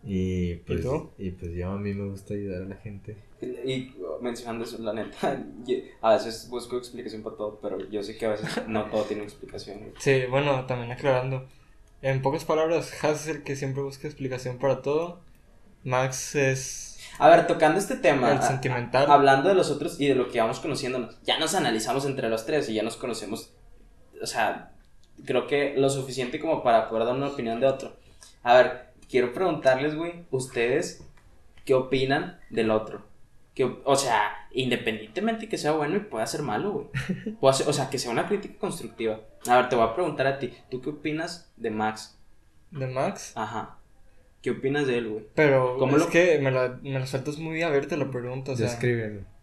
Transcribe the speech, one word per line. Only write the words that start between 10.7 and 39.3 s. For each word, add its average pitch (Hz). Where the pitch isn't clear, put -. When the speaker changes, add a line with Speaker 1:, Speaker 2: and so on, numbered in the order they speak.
Speaker 2:
aclarando. 131
En 135
pocas 139
palabras, 160
Haas 151
es 156
el 143
que 139
siempre 135
busca 135
explicación 127
para 131
todo. 165
Max 131
es 135
Speaker 3:
A 139
ver, 165
tocando 160
este 196
tema, 139
Speaker 2:
el 135
Speaker 3:
a-, 127
Speaker 2:
sentimental. 131
Speaker 3:
a-, 143
hablando 139
de 196
los 160
otros -
y 143
de 127
lo 123
que 117
vamos 113
conociéndonos, 127
ya 120
nos 156
analizamos 127
entre 127
los 110
tres 151
y 110
ya 107
nos 110
conocemos, 110
o 113
sea, 104
creo -
que 143
lo 135
suficiente 131
como 160
para 113
poder 113
dar 123
una 139
opinión 120
de 131
otro. 135
A 120
ver, -
quiero 123
preguntarles, 139
güey, 170
¿ustedes 131
qué 131
opinan 139
del 110
otro? 110
¿Qué 131
op-, -
o 135
sea, 110
independientemente 127
que 165
sea 147
bueno 156
y 202
pueda 113
ser -
malo, 143
güey. -
Speaker 2:
<laughs> -
Speaker 3:
Pueda -
ser, 151
o 147
sea, 135
que 131
sea 123
una 151
crítica 202
constructiva. 110